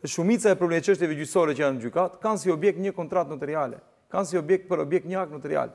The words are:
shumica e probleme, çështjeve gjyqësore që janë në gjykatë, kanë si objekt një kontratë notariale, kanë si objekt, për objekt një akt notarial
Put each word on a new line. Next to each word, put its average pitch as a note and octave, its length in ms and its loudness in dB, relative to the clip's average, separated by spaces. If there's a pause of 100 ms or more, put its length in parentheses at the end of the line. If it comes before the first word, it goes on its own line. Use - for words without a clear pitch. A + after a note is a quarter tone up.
shumica G3 480 2
e F#3 40 6
probleme, E3+ 260 2
çështjeve E3+ 340 2
gjyqësore D3 380 2
që C3 80 -2
janë C3+ 160 2
në A2+ 80 -8
gjykatë, F3 340 -2
kanë A3 200 0
si F3+ 120 0
objekt F3 280 0
një G3 120 -4
kontratë E3+ 380 -2
notariale, D3 500 -4 (320)
kanë F#3+ 140 -2
si D#3+ 120 -6
objekt, F#3 300 0
për E3+ 140 0
objekt D#3 240 0
një F#3 160 -4
akt D#3 100 -6
notarial D3 440 -2